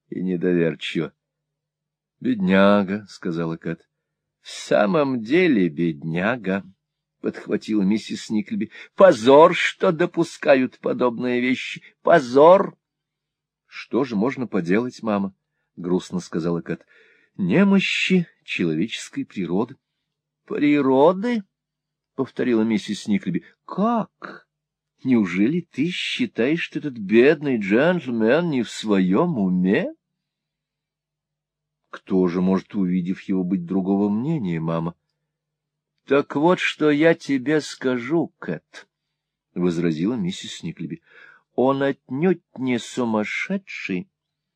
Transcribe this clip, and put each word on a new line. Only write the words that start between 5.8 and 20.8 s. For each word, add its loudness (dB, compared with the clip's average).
подхватила -4
миссис -4
Никльби. -6
«Позор, 8
что 0
допускают 0
подобные -2
вещи! -4
Позор!» 6
«Что -4
же -6
можно -2
поделать, -2
мама?» — -2
грустно -4
сказала -4
Кэт. -10
«Немощи 2
человеческой -4
природы». -4
«Природы?» — 2